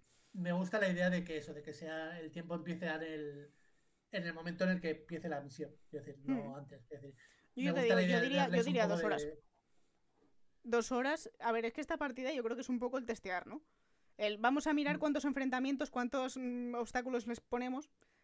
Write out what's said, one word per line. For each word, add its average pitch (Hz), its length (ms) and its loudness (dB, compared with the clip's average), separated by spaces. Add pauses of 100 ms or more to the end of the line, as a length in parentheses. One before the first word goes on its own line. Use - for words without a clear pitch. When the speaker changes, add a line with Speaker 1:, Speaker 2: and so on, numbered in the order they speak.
(340)
Speaker 1:
me 175 200 0
gusta 185 260 0
la 196 80 6
idea 180 220 4
de 175 160 2
que 165 120 -4
eso, 151 160 -8
de - 80 -10
que 151 120 -10
sea, 160 460 -6
el 160 120 -10
tiempo 170 240 -6
empiece 170 320 -4
en 156 140 -2
el, 151 500 -6 (600)
en 190 160 -2
el 165 60 -4
momento 170 320 -2
en 185 60 6
el 180 100 0
que 160 100 0
empiece 160 380 -6
la 143 120 -2
misión. 143 300 -10 (200)
Es 147 140 -8
decir, 135 200 -14
no 226 280 -2
Speaker 2:
Hmm. - 40 -10
Speaker 1:
antes. 139 240 -14 (100)
Es 143 100 -12
decir, - 140 -16 (400)
Speaker 2:
Yo - 180 2
Speaker 1:
me - 0 -
Speaker 2:
te - 60 2
Speaker 1:
gusta 254 40 2
Speaker 2:
digo, 226 120 6
Speaker 1:
la - 80 8
idea - 140 6
Speaker 2:
yo - 20 4
Speaker 1:
de - 40 4
Speaker 2:
diría, 269 200 4
yo - 60 4
Speaker 1:
darles - 100 4
un - 60 4
Speaker 2:
diría - 180 4
Speaker 1:
poco 208 120 4
Speaker 2:
dos 170 100 2
horas. 151 180 2
Speaker 1:
de 151 200 -8 (1200)
Speaker 2:
Dos 233 280 2
horas. 269 480 0
A 233 120 2
ver, 226 140 2
es 226 80 -4
que - 80 -4
esta 320 160 -2
partida 262 360 -2
yo 254 100 0
creo 226 120 -2
que 277 60 -4
es 262 80 -4
un 247 100 2
poco 247 180 0
el 254 80 -4
testear, 185 420 -4
¿no? 302 140 -8 (560)
El 208 200 0
vamos 254 300 4
a 311 60 4
mirar 294 240 2
Speaker 1:
Mm. - 20 -8
Speaker 2:
cuántos 294 260 2
enfrentamientos, 269 680 2
cuántos, 254 460 0
mm, 247 380 -2
obstáculos 240 520 -2
les 233 140 -4
ponemos, 254 480 -4 (340)